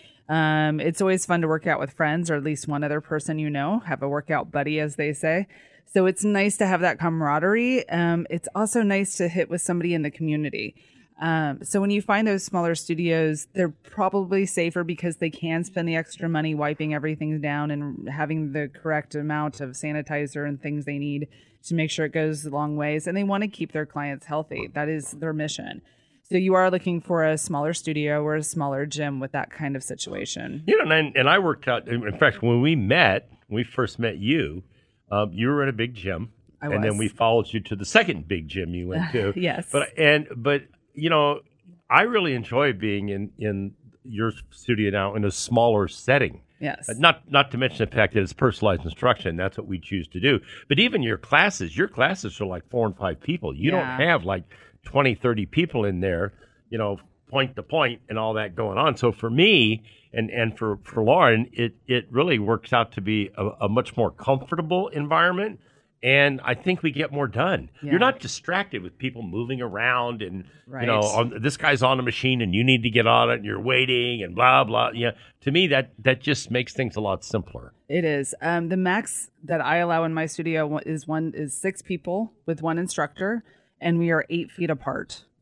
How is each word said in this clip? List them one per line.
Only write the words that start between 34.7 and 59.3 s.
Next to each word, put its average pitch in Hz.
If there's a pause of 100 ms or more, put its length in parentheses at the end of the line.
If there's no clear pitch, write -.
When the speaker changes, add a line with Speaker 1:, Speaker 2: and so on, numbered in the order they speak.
Speaker 2:
um, 104
you 113
were 143
in 135
a 131
big 120
gym. 98 (320)
Speaker 1:
I -
Speaker 2:
And 104
then 107
Speaker 1:
was. 101
Speaker 2:
we 107
followed 113
you 113
to 104
the 98
second 151
big 82
gym 85
you 87
went 156
to. 104
Speaker 1:
<laughs> 180
Yes. 175
Speaker 2:
But, 143
and, 151
but, 131 (300)
you 151
know, 147 (500)
I 147
really 208
enjoy 123
being 101
in, 98
in 101 (300)
your 110 (200)
studio 107
now 101
in 107
a 98
smaller 113
setting. - (200)
Speaker 1:
Yes. -
Speaker 2:
Uh, 117
not, 160
not 139
to 117
mention 120
the -
fact 107
that 107
it's 92
personalized 104
instruction. 85
That's 92
what -
we 95
choose 87
to 92
do. 123 (300)
But 131
even 220
your 113
classes, 143
your 160
classes 139
are, 104
like, 90
four 120
and 92
five 87
people. 151
You 92
Speaker 1:
Yeah. 135
Speaker 2:
don't 143
have, 156
like, 92 (400)
twenty, 135
thirty 110
people 151
in 95
there, 92 (380)
you 113
know, 101 (300)
point 131
to 107
point 131
and 110
all 110
that 104
going 104
on. 139
So 120
for 117
me 127 (280)